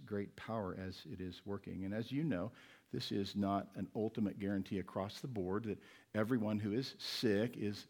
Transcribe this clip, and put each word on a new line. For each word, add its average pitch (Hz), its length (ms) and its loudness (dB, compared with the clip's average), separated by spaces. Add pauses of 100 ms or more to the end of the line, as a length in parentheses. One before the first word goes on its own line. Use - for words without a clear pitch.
great 101 300 -2
power 107 420 -2
as 92 240 -6 (100)
it 95 80 -8
is 92 260 -6
working. 95 400 -4
And 98 100 -2
as 113 160 -2
you 143 120 0
know, 101 280 2 (420)
this - 180 -2
is 101 240 0
not 98 400 4
an 98 200 -4
ultimate 107 440 0
guarantee 98 400 0
across 95 400 -4
the 147 80 -6
board 104 380 0
that 104 140 -2 (360)
everyone 107 420 4
who 104 160 0
is 135 240 0
sick 110 600 4
is 104 320 -2